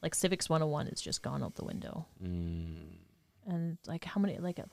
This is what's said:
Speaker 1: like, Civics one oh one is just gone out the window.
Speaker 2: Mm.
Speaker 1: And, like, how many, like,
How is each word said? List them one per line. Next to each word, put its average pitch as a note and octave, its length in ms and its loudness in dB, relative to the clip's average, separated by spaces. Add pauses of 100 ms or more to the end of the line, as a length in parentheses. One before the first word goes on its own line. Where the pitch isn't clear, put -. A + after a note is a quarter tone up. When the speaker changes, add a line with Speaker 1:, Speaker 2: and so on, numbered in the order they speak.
Speaker 1:
like, D#3+ 140 0
Civics F#3 320 4
one D#3+ 140 6
oh D#3 40 6
one D3+ 220 2
is - 120 -6
just - 220 -2
gone C3+ 220 0
out - 100 -4
the - 100 -6
window. - 420 -6 (140)
Speaker 2:
Mm. E2+ 540 -2 (720)
Speaker 1:
And, E3+ 400 0
like, E3 180 -4
how - 160 0
many, G3+ 180 4
like, F3 200 -4 (140)